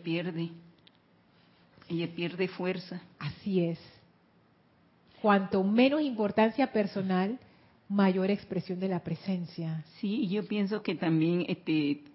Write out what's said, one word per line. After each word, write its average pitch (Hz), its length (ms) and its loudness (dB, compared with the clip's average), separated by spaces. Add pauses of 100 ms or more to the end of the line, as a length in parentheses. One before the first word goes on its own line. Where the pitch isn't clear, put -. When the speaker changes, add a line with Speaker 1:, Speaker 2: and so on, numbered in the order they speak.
Speaker 1:
pierde. 165 480 -4 (1400)
Ella 170 260 -2
pierde 175 340 -4
fuerza. 180 520 -6 (180)
Speaker 2:
Así 185 440 -2
es. 165 160 -2 (1400)
Cuanto 196 440 4
menos 254 380 4
importancia 226 720 0
personal, 196 640 0 (500)
mayor 196 420 4
expresión 185 500 -2
de 190 80 -2
la 180 120 -2
presencia. 165 840 -6 (160)
Speaker 1:
Sí, 220 220 -2
y 202 60 -2
yo 202 180 -2
pienso 208 360 -2
que 196 120 -2
también, 165 540 2
este, 156 540 0 (120)